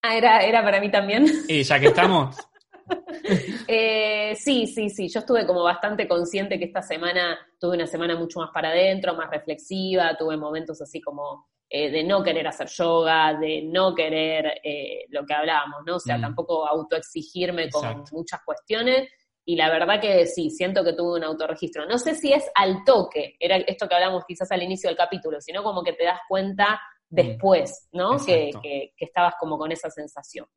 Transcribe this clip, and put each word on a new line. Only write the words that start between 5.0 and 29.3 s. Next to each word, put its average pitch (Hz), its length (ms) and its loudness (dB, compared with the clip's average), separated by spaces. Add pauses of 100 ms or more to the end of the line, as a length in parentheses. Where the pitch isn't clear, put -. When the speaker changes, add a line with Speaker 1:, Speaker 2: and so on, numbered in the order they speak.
Speaker 1:
Yo 226 120 0
estuve 226 240 4
como 180 180 2
bastante 202 440 0
consciente 190 520 -2
que 175 60 -4
esta 180 160 -6
semana 175 560 -2 (220)
tuve 175 160 0
una 165 120 -2
semana 170 300 -2
mucho 170 220 -6
más 160 140 -8
para 160 160 -2
adentro, 185 460 2
más 160 140 -6
reflexiva, 175 880 -2
tuve 160 200 -4
momentos 156 440 -8
así 147 200 -14
como, 143 460 -12 (220)
eh, 143 200 -2
de 156 140 -2
no 190 200 2
querer 160 240 -2
hacer 147 200 -8
yoga, 160 720 2
de 156 240 -2
no 175 320 0
querer, 156 680 -2
eh, 147 460 -8
lo 147 160 -6
que 151 80 -4
hablábamos, 151 520 -2
¿no? 175 100 -4
O 175 40 -4
sea, 143 180 -2
Speaker 2:
Mm. 117 40 -2
Speaker 1:
tampoco 165 460 -2
autoexigirme 160 1000 -4
con 147 160 -4
Speaker 2:
Exacto. 143 300 -10
Speaker 1:
muchas 170 300 -10
cuestiones. 240 640 0 (380)
Y 170 80 0
la 160 140 4
verdad 175 320 2
que 190 260 4
sí, 170 220 -4
siento 185 340 -2
que 165 100 2
tuve 175 240 -2
un 165 60 -4
autorregistro. 156 640 -6
No 220 140 -2
sé 311 160 -2
si 285 180 2
es 277 100 2 (120)
al 190 280 2
toque, 190 560 2
era 180 180 2
esto 190 300 -2
que 175 80 0
hablamos 180 320 2
quizás 180 240 -8
al 180 120 0
inicio 185 260 -4
del 165 80 -4
capítulo, 175 420 -2
sino 185 240 -10
como 190 200 -4
que 165 100 -2
te 165 120 -2
das 180 220 0
cuenta 196 520 0 (300)
Speaker 2:
Mm. 160 60 -6
Speaker 1:
después, 165 760 2
¿no? 196 260 0
Que, 170 300 2
Speaker 2:
Exacto. 143 140 -8
Speaker 1:
que, 143 360 -8
que 165 80 -6
estabas 175 340 0